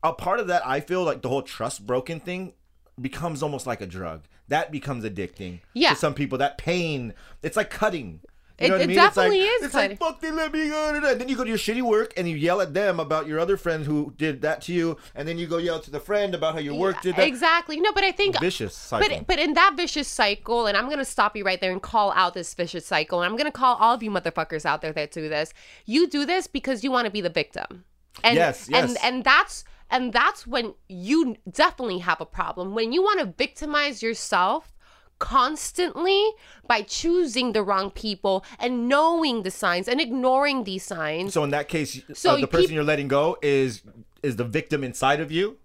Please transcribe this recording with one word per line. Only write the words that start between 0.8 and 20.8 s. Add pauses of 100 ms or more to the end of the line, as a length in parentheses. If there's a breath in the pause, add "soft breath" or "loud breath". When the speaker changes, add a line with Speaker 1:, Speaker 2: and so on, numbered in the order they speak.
Speaker 1:
feel
like
the
whole
trust
broken
thing (460)
becomes
almost
like
a
drug. (240)
That
becomes
addicting (140)
Speaker 2:
Yeah.
Speaker 1:
to
some
people.
That
pain, (300 soft breath)
it's
like
cutting. (380)
You
Speaker 2:
It,
Speaker 1:
know
what
Speaker 2:
it
Speaker 1:
I
mean?
It's
like,
Speaker 2:
definitely
is
Speaker 1:
it's
like,
Speaker 2:
cutting.
Speaker 1:
"Fuck,
they
let
me
go."
And
then
you
go
to
your
shitty
work
and
you
yell
at
them
about
your
other
friend
who
did
that
to
you. (180 loud breath)
And
then
you
go
yell
to
the
friend
about
how
your
work
Speaker 2:
Yeah,
Speaker 1:
did
that.
Speaker 2:
exactly.
No,
but
I
think
Speaker 1:
Vicious (180)
Speaker 2:
but,
Speaker 1:
cycle.
Speaker 2:
but
in
that
vicious
cycle,
and
I'm